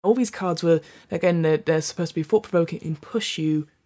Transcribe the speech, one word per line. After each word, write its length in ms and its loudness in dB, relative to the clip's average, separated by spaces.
All 100 4
these 160 0
cards 320 -4
were, 200 4
again, 320 0
they're, 160 2
they're 240 0
supposed 300 -6
to 40 -10
be 80 -2
thought-provoking 600 0
and 160 -6
push 380 -6
you 300 -2